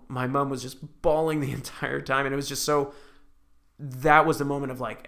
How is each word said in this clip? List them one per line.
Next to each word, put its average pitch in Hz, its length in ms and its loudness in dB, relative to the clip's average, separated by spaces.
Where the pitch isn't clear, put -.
my 127 200 -4
mom 139 220 0
was 127 120 -4
just - 400 -14
bawling 156 380 2
the 135 120 -2
<laughs> 131 80 -6
entire 139 420 -6
time, 135 260 0
and 135 60 -2
it - 20 -2
was 139 140 -4
just 139 140 -6
so, 147 300 2
that 147 480 4
was 156 100 2
the 143 80 -2
moment 143 260 -4
of, 127 80 -10
like, 113 280 -8